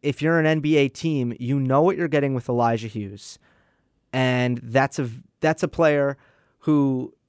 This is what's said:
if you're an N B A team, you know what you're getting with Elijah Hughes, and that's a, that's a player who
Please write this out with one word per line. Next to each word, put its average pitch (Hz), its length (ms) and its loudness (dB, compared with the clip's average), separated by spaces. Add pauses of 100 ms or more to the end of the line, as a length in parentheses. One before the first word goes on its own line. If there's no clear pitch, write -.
if 139 180 -4
you're 165 160 2
an 156 80 2
N 156 140 2
B 151 180 2
A 139 120 4
team, 135 500 -2
you 131 200 -2
know 131 220 2
what 180 160 2
you're 170 120 -4
getting 139 260 0
with 120 140 -6
Elijah 117 380 0
Hughes, 104 520 -12 (760)
and 123 480 0
that's 131 380 -2
a, 127 100 -4 (300)
that's 156 240 0
a - 40 -2
player 143 500 0 (420)
who 139 560 0 (140)